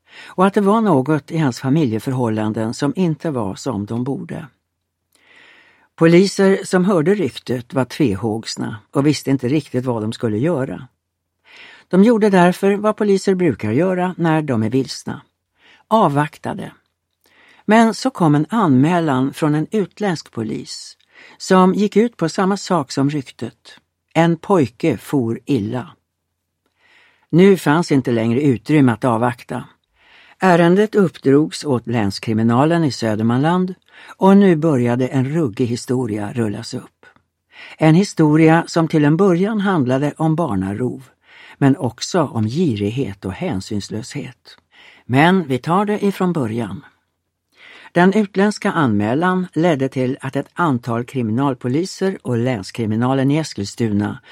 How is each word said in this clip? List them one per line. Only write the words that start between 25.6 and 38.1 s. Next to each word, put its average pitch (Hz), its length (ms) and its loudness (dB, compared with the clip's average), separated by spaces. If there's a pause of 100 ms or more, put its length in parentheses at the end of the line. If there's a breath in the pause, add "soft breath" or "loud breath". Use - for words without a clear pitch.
Nu 185 280 6
fanns 156 340 0
inte 135 200 0
längre 117 300 0
utrymme 139 500 2
att 110 140 -2
avvakta. 120 580 -2 (760 soft breath)
Ärendet 180 560 4
uppdrogs 156 680 2
åt 120 220 -2
länskriminalen 117 960 0
i 135 80 0
Södermanland 127 840 -2 (320 loud breath)
och 196 300 4
nu 196 180 6
började 127 520 0
en 131 180 0
ruggig 135 400 -2
historia 113 680 -4
rullas 113 400 -4
upp. - 320 -16 (720 loud breath)
En 156 180 4
historia 160 720 4